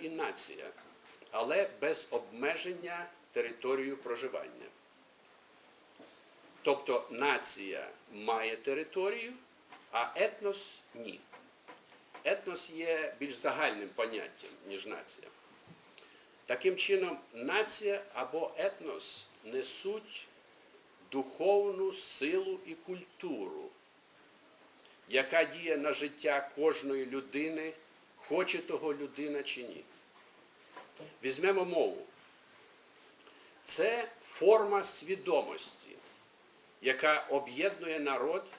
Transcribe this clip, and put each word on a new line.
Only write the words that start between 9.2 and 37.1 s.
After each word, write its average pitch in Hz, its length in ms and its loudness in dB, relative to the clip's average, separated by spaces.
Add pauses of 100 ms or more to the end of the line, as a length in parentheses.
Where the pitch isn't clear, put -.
а - 220 2
етнос — 196 600 0 (200)
ні. 110 260 -10 (1040)
Етнос 175 460 0
є 160 480 0
більш 143 160 -4
загальним 131 540 0
поняттям, 113 600 -4 (160)
ніж 98 200 -8
нація. - 420 -12 (1200)
Таким 180 260 4
чином, 180 420 4 (140)
нація 196 720 0 (120)
або 131 420 -2
етнос 170 720 -4 (180)
несуть 190 840 -6 (840)
духовну 190 840 4
силу 185 760 0
і 165 80 -8
культуру, 156 840 -6 (1500)
яка 135 340 6
діє 156 320 0
на 147 160 2
життя 143 640 0
кожної 139 500 2
людини, 147 640 -4 (440)
хоче 180 420 0
того 156 360 -2
людина 143 480 -4
чи 131 200 -6
ні. 82 220 -12 (1400)
Візьмемо 180 400 2
мову. 151 420 2 (1600)
Це 226 440 2 (160)
форма 202 600 6
свідомості, - 1080 -2 (920)
яка 143 480 4